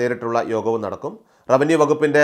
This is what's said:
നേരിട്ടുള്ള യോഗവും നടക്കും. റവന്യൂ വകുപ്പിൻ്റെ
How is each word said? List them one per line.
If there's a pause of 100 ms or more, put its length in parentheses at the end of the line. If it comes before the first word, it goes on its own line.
നേരിട്ടുള്ള (140)
യോഗവും
നടക്കും. (380)
റവന്യൂ
വകുപ്പിൻ്റെ